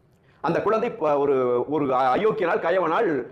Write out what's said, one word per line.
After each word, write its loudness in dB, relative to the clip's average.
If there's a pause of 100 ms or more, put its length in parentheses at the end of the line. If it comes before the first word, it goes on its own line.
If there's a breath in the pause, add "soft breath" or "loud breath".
(400 soft breath)
அந்த 0
குழந்தை 0
ப-, 0
ஒரு, 2
ஒரு -2
அயோக்கியனால், 0
கயவனால் 0 (220)